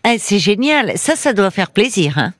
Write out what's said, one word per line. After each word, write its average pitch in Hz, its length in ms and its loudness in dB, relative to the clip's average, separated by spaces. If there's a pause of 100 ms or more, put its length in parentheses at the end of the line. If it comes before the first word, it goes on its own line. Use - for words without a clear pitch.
Eh, 233 120 2
c'est 202 200 0
génial. 208 600 0
Ça, 311 180 -2
ça 285 160 0
doit 196 180 0
faire 180 200 -4
plaisir, 175 480 0
hein, 110 220 0